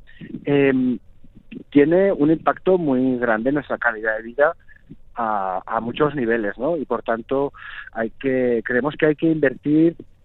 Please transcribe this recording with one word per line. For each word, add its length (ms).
em, 540
tiene 420
un 180
impacto 480
muy 400
grande 320
en 60
nuestra 200
calidad 400
de 60
vida 320
a, 480
a 140
muchos 340
niveles, 440
¿no? 180
Y 100
por 160
tanto, 500
hay 180
que, 440
creemos 340
que 80
hay 100
que 140
invertir 640